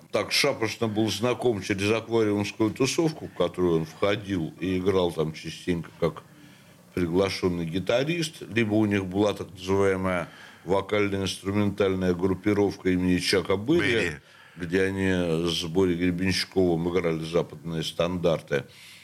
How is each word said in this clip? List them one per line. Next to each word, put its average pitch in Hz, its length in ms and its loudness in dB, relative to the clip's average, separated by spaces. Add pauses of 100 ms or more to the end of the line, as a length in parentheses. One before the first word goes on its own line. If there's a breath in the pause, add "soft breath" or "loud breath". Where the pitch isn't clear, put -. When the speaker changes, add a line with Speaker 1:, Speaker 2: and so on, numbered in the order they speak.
(100)
Speaker 1:
так 101 220 -2
шапошно 113 560 0
был 110 200 0
знаком 113 540 0
через 98 300 0
аквариумскую 110 800 0
тусовку, 151 560 0
в - 100 -20
которую 87 420 2
он 80 60 -4
входил 98 720 -2
и 92 220 -2
играл 90 320 2
там 80 200 -2
частенько 82 580 -6 (100)
как 160 240 -2 (680 loud breath)
приглашенный 90 680 0
гитарист. 131 800 -2 (100)
Либо 107 220 0
у 110 120 4
них 101 200 2
была 98 280 2
так 98 180 -10
называемая 92 760 0 (380 loud breath)
вокально-инструментальная 98 1500 0
группировка 95 800 0
имени 90 260 2
Чака 95 400 0
Берри, 131 240 0 (140)
Speaker 2:
Берри. 95 180 0 (440 loud breath)
Speaker 1:
где 87 260 0
они 90 680 2
с 82 160 -2
Борей 87 320 2
Гребенщиковым 90 960 0
играли 82 320 0
западные 80 580 -4
стандарты 82 840 -2 (400 loud breath)